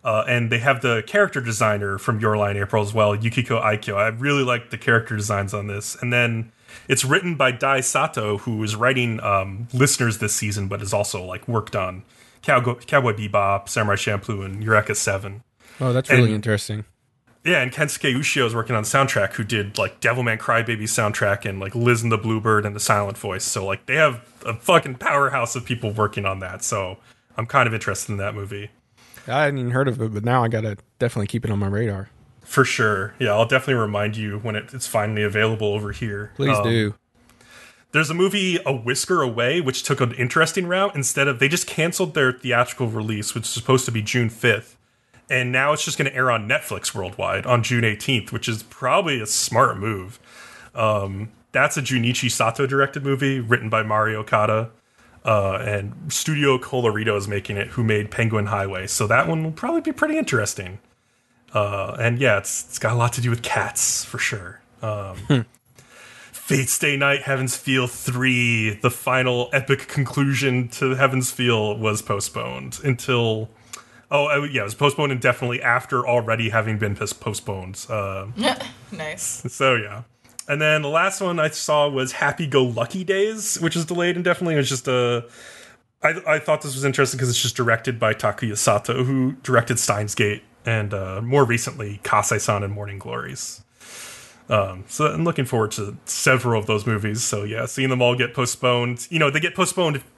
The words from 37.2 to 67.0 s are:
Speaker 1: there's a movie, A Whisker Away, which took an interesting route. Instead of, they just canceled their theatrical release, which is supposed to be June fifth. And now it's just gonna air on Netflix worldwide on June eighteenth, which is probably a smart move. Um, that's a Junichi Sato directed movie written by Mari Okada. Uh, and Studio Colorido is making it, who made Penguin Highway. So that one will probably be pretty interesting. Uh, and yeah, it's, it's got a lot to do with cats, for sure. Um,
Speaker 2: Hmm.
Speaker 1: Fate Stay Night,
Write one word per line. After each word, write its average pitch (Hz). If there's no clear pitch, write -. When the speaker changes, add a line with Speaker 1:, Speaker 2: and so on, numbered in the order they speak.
Speaker 1:
there's 151
a 160
movie, 185
A 139
Whisker 135
Away, 123
which 131
took 139
an 120
interesting 160
route. 190
Instead 139
of, 123
they 143
just 170
canceled 165
their 131
theatrical 123
release, 110
which 113
is -
supposed 127
to 120
be 110
June 117
fifth. 113
And 127
now 135
it's 151
just -
gonna 139
air 131
on 110
Netflix 120
worldwide 95
on 120
June 120
eighteenth, 110
which 117
is 110
probably 143
a 104
smart 117
move. 98
Um, 104
that's 139
a 147
Junichi 123
Sato 113
directed 139
movie 135
written 113
by 110
Mari 107
Okada. 107
Uh, 98
and 104
Studio 143
Colorido 110
is 101
making 101
it, 101
who 123
made 107
Penguin 107
Highway. 98
So 107
that 131
one 160
will 160
probably 320
be 320
pretty 311
interesting. 104
Uh, 101
and 120
yeah, 110
it's, -
it's -
got 110
a 120
lot 120
to 123
do 120
with 117
cats, -
for -
sure. 92
Um, 101
Speaker 2:
Hmm. 135
Speaker 1:
Fate 135
Stay 143
Night, 139